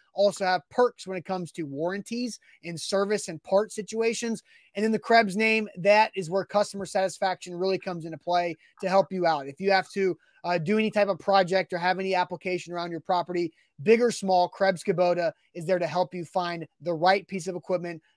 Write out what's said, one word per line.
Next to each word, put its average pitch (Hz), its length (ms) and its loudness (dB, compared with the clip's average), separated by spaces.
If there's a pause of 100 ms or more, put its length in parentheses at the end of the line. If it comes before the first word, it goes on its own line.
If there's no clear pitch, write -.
(140)
Also 202 300 2
have 180 260 0
perks - 380 0
when 185 100 -6
it 165 60 -8
comes 180 260 -6
to 165 140 -8
warranties 196 720 -6 (240)
and 165 180 -10
service 202 460 -2
and 165 160 -10
part 208 300 0
situations. 226 720 -4 (320)
And 208 80 -2
in 220 80 0
the 214 80 0
Krebs 220 360 4
name, 220 320 2 (100)
that 208 360 4
is 175 160 -6
where 190 140 0
customer 202 420 -2
satisfaction 185 640 -2
really 185 280 -2
comes 175 240 -8
into 165 120 -12
play 175 380 0 (260)
to 190 80 -4
help 190 220 4
you 180 160 0
out. 143 220 0
If 139 100 -16
you 196 140 2
have 185 180 2
to, 190 260 -2 (280)
uh, 175 120 0
do 175 220 0
any 220 140 0
type 202 160 2
of 190 100 -2
project 190 540 2
or 175 60 -4
have 180 200 0
any 190 160 -2
application 180 580 -4
around 175 200 -6
your 165 80 -8
property, 175 520 -2 (300)
big 220 180 6
or 240 120 4
small, 185 360 2
Krebs 190 360 0
Kubota 175 480 2 (220)
is 165 120 -10
there 180 140 2
to 170 80 0
help 175 260 -2
you 180 100 -8
find 175 400 -4 (160)
the 170 140 -4
right 185 320 4
piece 185 220 -8
of 180 80 -6
equipment, 170 440 -6 (160)